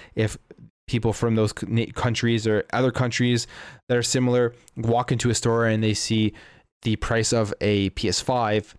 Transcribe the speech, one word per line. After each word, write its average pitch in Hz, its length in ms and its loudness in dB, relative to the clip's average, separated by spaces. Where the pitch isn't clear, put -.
if 110 220 -2
people 117 240 0
from 113 240 0
those 107 240 2
c-, - 80 -6
na-, 113 280 -2
countries 113 520 0
or 107 240 2
other 127 200 0
countries 120 540 0
that 123 80 2
are 117 40 2
similar 123 540 0
walk 117 340 0
into 123 180 0
a 110 60 2
store 117 300 2
and 110 180 2
they 110 100 2
see 107 380 0
the 110 120 0
price 117 380 0
of 107 260 0
a 101 320 2
P - 160 -4
S 87 140 -2
five, 110 580 -2